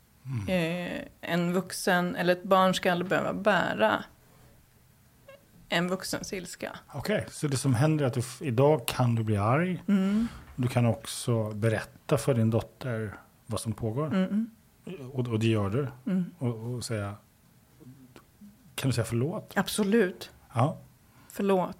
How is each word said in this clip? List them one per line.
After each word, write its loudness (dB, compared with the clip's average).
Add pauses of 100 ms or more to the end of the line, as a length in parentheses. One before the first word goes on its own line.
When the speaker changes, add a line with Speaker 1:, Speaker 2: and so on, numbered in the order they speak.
(260)
Speaker 1:
Mm. -6
Speaker 2:
Eh, -2 (200)
en 0
vuxen, 0
eller 4
ett -8
barn 6
ska 0
aldrig 0
behöva 0
bära 2 (1700)
en 0
vuxens -6
ilska. -10 (140)
Speaker 1:
Okej, -2
så -6
det 0
som 2
händer 4
är 4
att 0
du -2
f-, -6
idag 4
kan 2
du 0
bli 0
arg. 2
Speaker 2:
Mm. 2 (280)
Speaker 1:
Du 0
kan 2
också -2
berätta 0
för 2
din 4
dotter -4 (280)
vad -4
som -4
pågår. -4
Speaker 2:
Mm. 0 (640)
Speaker 1:
Och, -2
och 0
det 2
gör 2
du. -2 (240)
Speaker 2:
Mm. -2
Speaker 1:
Och, -4
och -8
säga, -4 (1600)
kan -2
du 2
säga 0
förlåt? -4
Speaker 2:
Absolut. 0 (220)
Speaker 1:
Ja. 2 (520)
Speaker 2:
Förlåt, 0